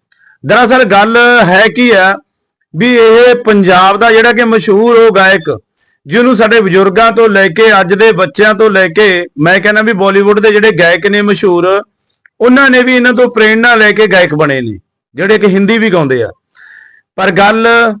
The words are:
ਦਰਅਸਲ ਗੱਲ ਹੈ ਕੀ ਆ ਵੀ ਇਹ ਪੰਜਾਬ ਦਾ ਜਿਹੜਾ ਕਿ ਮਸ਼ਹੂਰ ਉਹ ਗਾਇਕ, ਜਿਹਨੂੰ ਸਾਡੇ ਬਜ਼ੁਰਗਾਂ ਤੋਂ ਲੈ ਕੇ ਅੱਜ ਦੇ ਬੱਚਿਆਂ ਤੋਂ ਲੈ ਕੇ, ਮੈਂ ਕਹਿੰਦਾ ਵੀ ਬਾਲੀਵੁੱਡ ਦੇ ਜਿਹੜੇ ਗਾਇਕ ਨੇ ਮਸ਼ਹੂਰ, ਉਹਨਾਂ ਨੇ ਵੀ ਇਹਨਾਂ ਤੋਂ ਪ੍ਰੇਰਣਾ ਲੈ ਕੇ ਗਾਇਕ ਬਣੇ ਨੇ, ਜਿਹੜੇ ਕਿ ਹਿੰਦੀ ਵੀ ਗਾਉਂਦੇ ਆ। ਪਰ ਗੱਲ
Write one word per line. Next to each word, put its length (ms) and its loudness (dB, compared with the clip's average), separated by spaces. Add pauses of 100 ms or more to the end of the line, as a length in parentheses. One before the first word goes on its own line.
(460)
ਦਰਅਸਲ 380 0
ਗੱਲ 320 0 (280)
ਹੈ 200 2 (120)
ਕੀ 140 0
ਆ 260 0 (600)
ਵੀ 200 0
ਇਹ 380 4
ਪੰਜਾਬ 600 0
ਦਾ 140 0
ਜਿਹੜਾ 220 2
ਕਿ 120 -2
ਮਸ਼ਹੂਰ 540 0
ਉਹ 180 2
ਗਾਇਕ, 420 -2 (480)
ਜਿਹਨੂੰ 300 0
ਸਾਡੇ 240 0
ਬਜ਼ੁਰਗਾਂ 520 0
ਤੋਂ 160 0
ਲੈ 200 0
ਕੇ 320 2
ਅੱਜ 140 -2
ਦੇ 180 2
ਬੱਚਿਆਂ 420 -2
ਤੋਂ 160 0
ਲੈ 180 0
ਕੇ, 360 -2 (140)
ਮੈਂ 220 0
ਕਹਿੰਦਾ 220 -2
ਵੀ 100 -2
ਬਾਲੀਵੁੱਡ 480 0
ਦੇ 120 0
ਜਿਹੜੇ 180 0
ਗਾਇਕ 360 0
ਨੇ 160 -2
ਮਸ਼ਹੂਰ, 600 -2 (580)
ਉਹਨਾਂ 300 2
ਨੇ 120 2
ਵੀ 140 0
ਇਹਨਾਂ 160 0
ਤੋਂ 220 -2
ਪ੍ਰੇਰਣਾ 400 0
ਲੈ 180 0
ਕੇ 140 0
ਗਾਇਕ 280 0
ਬਣੇ 260 -2
ਨੇ, 180 -10 (360)
ਜਿਹੜੇ 240 -2
ਕਿ 80 -2
ਹਿੰਦੀ 320 0
ਵੀ 140 -2
ਗਾਉਂਦੇ 300 -2
ਆ। 60 -6 (880)
ਪਰ 140 -4
ਗੱਲ 380 0 (320)